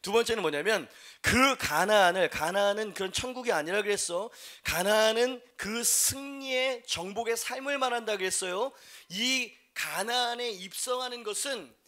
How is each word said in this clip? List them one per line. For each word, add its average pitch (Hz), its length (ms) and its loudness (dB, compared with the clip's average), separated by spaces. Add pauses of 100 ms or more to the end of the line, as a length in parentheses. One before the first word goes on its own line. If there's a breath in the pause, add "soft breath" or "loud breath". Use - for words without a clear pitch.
두 202 120 -6
번째는 226 280 2
뭐냐면 156 460 0 (340 loud breath)
그 - 360 6
가나안을, 180 720 4
가나안은 202 640 0
그런 190 180 -4
천국이 247 400 -4
아니라 175 300 0
그랬어. 202 480 -2 (340 loud breath)
가나안은 220 760 2 (160)
그 220 260 -4
승리의 262 1000 0
정복의 202 500 -4
삶을 269 420 -4
말한다 240 380 -2
그랬어요. 190 560 -4 (380 loud breath)
이 247 440 -2 (200)
가나안에 240 800 -2
입성하는 240 720 -6
것은 214 500 -6 (140)